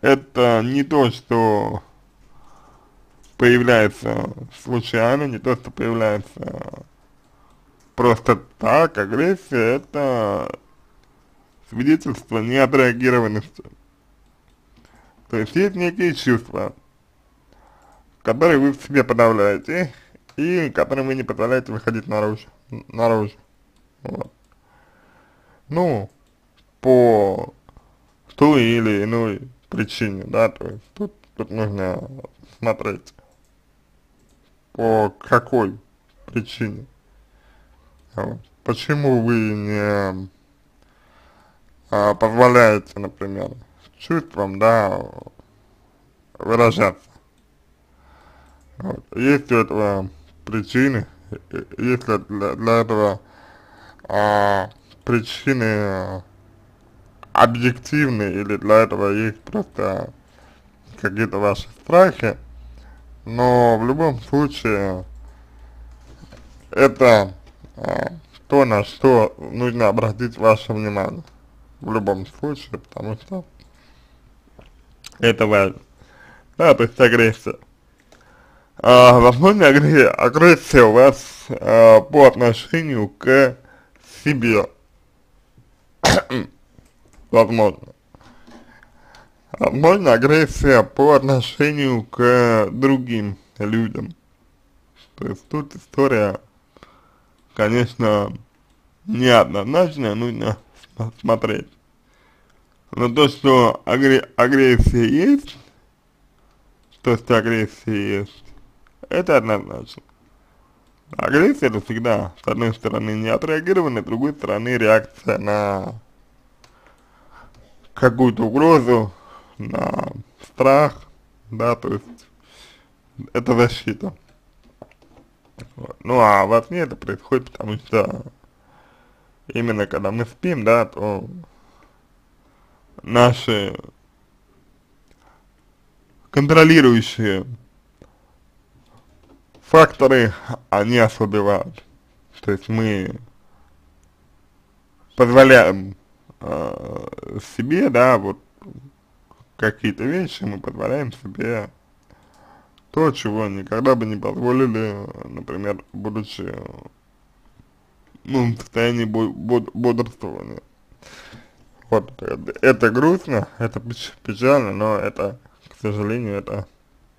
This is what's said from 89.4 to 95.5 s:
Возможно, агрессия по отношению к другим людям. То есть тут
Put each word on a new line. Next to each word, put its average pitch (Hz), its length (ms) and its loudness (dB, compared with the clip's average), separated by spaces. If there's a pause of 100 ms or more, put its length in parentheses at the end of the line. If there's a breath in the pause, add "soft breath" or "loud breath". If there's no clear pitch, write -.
Возможно, 160 560 4
агрессия 139 720 4
по 143 300 2
отношению 135 920 0
к 120 680 2
другим 120 640 -2 (220 soft breath)
людям. 107 560 -4 (1000)
То - 120 -12
есть 113 200 -12
тут 151 280 -10